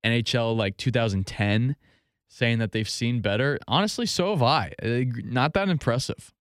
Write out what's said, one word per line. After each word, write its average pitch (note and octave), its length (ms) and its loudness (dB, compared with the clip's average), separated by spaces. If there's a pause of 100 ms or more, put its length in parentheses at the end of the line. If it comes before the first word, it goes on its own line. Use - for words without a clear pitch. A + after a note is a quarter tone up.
N A2+ 80 2
H A#2 220 0
L, A2+ 200 0
like, G2+ 220 0
two - 140 -2
thousand G#2+ 360 0
ten, A2 500 0 (520)
saying A#2 300 0
that A2 140 -2
they've A2 160 -2
seen A#2+ 320 -2
better. A#2 460 0
Honestly, G3 400 0
so F#3 240 0
have E3 120 0
I. A#2+ 300 2 (100)
Uh, A#2+ 180 0 (240)
not B2+ 300 0
that G3 140 2
impressive. - 720 -2